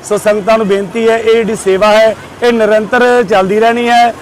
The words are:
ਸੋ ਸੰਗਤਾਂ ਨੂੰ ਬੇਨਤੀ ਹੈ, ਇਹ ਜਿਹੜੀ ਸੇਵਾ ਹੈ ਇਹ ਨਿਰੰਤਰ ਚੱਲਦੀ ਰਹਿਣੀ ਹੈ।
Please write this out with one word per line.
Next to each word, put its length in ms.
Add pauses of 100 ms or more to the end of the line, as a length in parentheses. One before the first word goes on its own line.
ਸੋ 140
ਸੰਗਤਾਂ 400
ਨੂੰ 100
ਬੇਨਤੀ 420
ਹੈ, 80
ਇਹ 160
ਜਿਹੜੀ 220
ਸੇਵਾ 320
ਹੈ 280 (280)
ਇਹ 100
ਨਿਰੰਤਰ 720
ਚੱਲਦੀ 360
ਰਹਿਣੀ 300
ਹੈ। 320